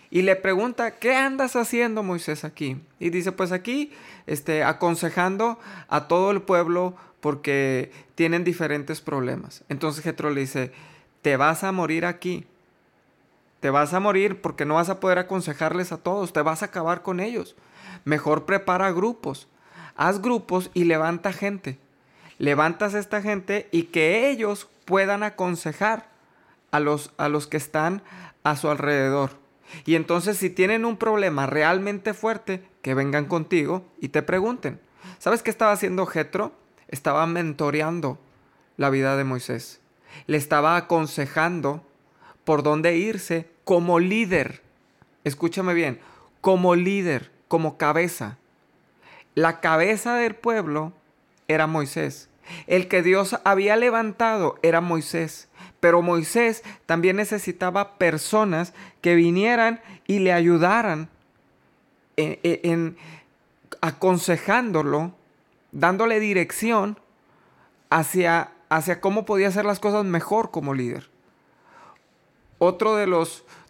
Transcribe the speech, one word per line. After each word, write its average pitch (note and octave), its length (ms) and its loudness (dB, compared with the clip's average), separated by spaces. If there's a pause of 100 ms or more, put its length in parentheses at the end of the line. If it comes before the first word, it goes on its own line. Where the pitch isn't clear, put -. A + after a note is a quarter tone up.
y F3 120 0
le F#3+ 140 4
pregunta, G3+ 640 -2
"¿Qué B3+ 160 2
andas C4+ 400 0
haciendo, A#3 480 0
Moisés, E3+ 400 -6
aquí?". D3 380 -8 (180)
Y E3+ 100 -2
dice, F3 220 -2
"Pues F3+ 200 -4
aquí, B3 400 -4 (360)
este, D3+ 360 -2
aconsejando F3 960 -2 (280)
a D3 200 -2
todo F#3 240 2
el G3 100 -2
pueblo F3+ 540 0 (240)
porque C#3 720 -2 (240)
tienen E3 280 2
diferentes D#3 580 -4
problemas". C3 680 -6
Entonces D3+ 340 -6
Jetro D#3 260 -4
le C#3 120 -2
dice, C3 300 -6 (500)
"Te C#3+ 140 2
vas D#3 280 2
a F#3+ 80 -2
morir E3 340 -2
aquí. F3 400 -6 (1160)
Te C#3 100 -2
vas D3 240 2
a F#3 60 0
morir G3 400 0
porque D3+ 260 -4
no D3+ 100 0
vas E3+ 140 2
a F#3 100 -6
poder F3+ 200 2
aconsejarles F3+ 720 -4
a E3 60 -10
todos. F#3 340 -4
Te D#3 100 0
vas D#3+ 200 0
a G3+ 60 -6
acabar F3 340 -4
con F3+ 180 -4
ellos. A3 360 -6 (500)
Mejor D3+ 400 0
prepara F#3+ 460 0
grupos. F#3+ 560 -4 (480)
Haz F#3+ 260 0
grupos G3 520 -2
y F3 120 4
levanta E3+ 480 0
gente. F#3+ 440 -6 (600)
Levantas D#3+ 580 0
a G#3 40 -2
esta G3+ 220 -4
gente G3+ 500 -4
y E3 120 0
que F3 460 2
ellos A3 400 -4 (160)
puedan G3 380 0
aconsejar G3 840 -4 (640)
a D3+ 80 2
los, D3 380 -2
a D3 100 -2
los D3 200 -2
que D#3 100 -4
están D#3+ 440 -4 (420)
a D3 120 2
su D3+ 140 -2
alrededor. C#3 640 0 (540)
Y D#3+ 100 4
entonces, E3+ 420 0
si F#3 120 -2
tienen G#3 360 0
un A3+ 100 -2
problema F#3+ 520 0
realmente F#3+ 640 0
fuerte, G3+ 500 -6 (180)
que C3 120 -2
vengan C#3 320 0
contigo D#3+ 580 -2 (160)
y C3+ 100 -8
te G3+ 120 0
pregunten". F#3 580 -4 (380)
¿Sabes A3+ 260 0
qué A3+ 60 -4
estaba G#3+ 240 2
haciendo F#3 320 -2
Jetro? F#3 480 -4 (340)
Estaba D3 400 -2
mentoreando D#3 920 -4 (580)
la C#3 120 0
vida C3+ 280 2
de C#3 80 0
Moisés. B2+ 560 -6 (460)
Le D3+ 100 0
estaba D3+ 400 2
aconsejando D#3+ 1080 -2 (600)
por D3+ 180 2
dónde D#3 320 2
irse F3 540 -4 (160)
como F3 340 4
líder. F3+ 600 0 (640)
Escúchame E3+ 480 -2
bien, D3+ 260 0 (400)
como F3+ 360 4
líder, F3 560 0 (180)
como D#3+ 280 0
cabeza. D3+ 600 -2 (960)
La D#3+ 240 2
cabeza F#3 560 0
del A#3 200 -2
pueblo E3+ 580 -4 (540)
era D#3 200 2
Moisés. D3+ 640 -4 (360)
El F3+ 220 2
que F3+ 160 2
Dios F#3 400 2
había G3 320 4
levantado A3+ 880 0
era E3 180 4
Moisés. E3 640 -4 (320)
Pero F3 220 6
Moisés F3+ 640 0 (240)
también E3+ 280 4
necesitaba G3 800 -2
personas F3 760 0 (280)
que F3 140 6
vinieran A3+ 640 4 (280)
y G3+ 120 2
le F#3 140 4
ayudaran F3 760 2 (1080)
en, D#3 260 -2
en, E3+ 200 0
en E3+ 340 -2 (800)
aconsejándolo, F3 1300 0 (580)
dándole G3 480 2
dirección G#3 800 0 (880)
hacia, E3 640 2 (180)
hacia E3 300 0
cómo G3 260 -2
podía G3+ 220 2
hacer G3 160 0
las G#3 160 -2
cosas G#3 240 0
mejor G3 480 0
como C#3+ 220 -4
líder. B2 360 -6 (1500)
Otro F#3 380 2
de G#3 120 0
los, E3 380 0 (240)